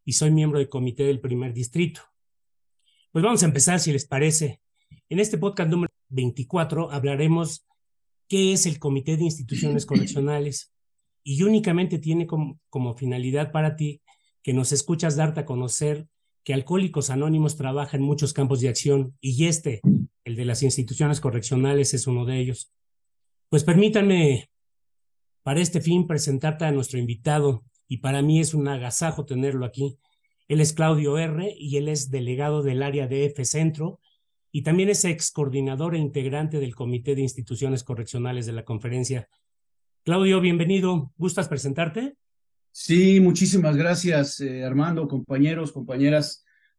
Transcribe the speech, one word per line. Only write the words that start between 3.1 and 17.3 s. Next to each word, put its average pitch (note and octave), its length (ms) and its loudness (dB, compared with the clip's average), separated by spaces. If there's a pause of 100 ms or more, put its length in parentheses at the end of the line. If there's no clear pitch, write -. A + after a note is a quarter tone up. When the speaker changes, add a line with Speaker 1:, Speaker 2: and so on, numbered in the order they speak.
Speaker 1:
Pues E3 120 0
vamos A3+ 180 4
a F3 60 6
empezar, D#3 320 4
si D#3+ 120 0
les C#3 140 -2
parece. D3 540 0 (500)
En E3 100 -2
este G#3+ 200 0
podcast F#3 320 0
número E3+ 200 0 (180)
veinticuatro D3+ 840 -2
hablaremos D3+ 760 0 (600)
qué F#3+ 260 2
es F#3 140 2
el D3+ 100 -2
Comité C#3+ 400 -2
de E3 60 2
Instituciones C#3+ 640 -2
<clears throat> - 20 -20
Correccionales C#3+ 840 -2 (520)
y C#3 180 -2
únicamente F#3 560 2
tiene D#3+ 300 -2
como, D3+ 320 -4 (100)
como B2 260 -4
finalidad C3 560 -2
para D#3 240 0
ti D3 260 -6 (420)
que C3+ 100 -2
nos B2+ 180 0
escuchas D#3 440 0
darte D3+ 260 0
a - 40 -6
conocer D3 640 -4 (360)
que C#3 100 -4
Alcohólicos D#3 560 -2
Anónimos D3+ 480 0